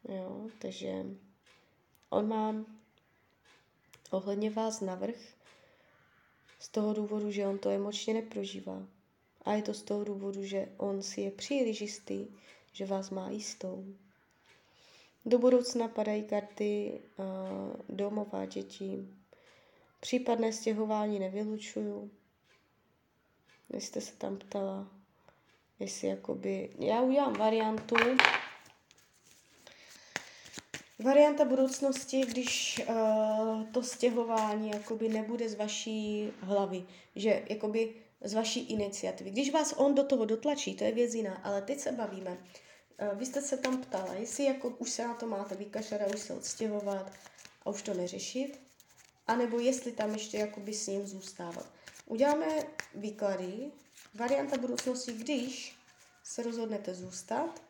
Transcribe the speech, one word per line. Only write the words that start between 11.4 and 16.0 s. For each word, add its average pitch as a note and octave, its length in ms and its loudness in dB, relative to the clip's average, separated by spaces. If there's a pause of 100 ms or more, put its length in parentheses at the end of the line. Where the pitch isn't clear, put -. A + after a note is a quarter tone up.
jistý, G#3 460 -8 (460)
že G3 140 -6
vás G3 240 -2
má F#3+ 200 -6
jistou. G3 540 -8 (1400)
Do A#3+ 120 8
budoucna B3 500 6
padají G#3+ 340 0